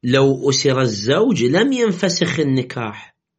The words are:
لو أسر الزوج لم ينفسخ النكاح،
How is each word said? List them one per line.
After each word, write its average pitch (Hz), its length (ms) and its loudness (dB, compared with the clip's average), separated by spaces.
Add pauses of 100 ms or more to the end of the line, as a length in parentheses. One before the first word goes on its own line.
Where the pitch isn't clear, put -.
لو 135 460 2
أسر 131 320 0
الزوج 127 600 0
لم 196 300 2
ينفسخ 190 680 -2
النكاح، 127 760 -4 (240)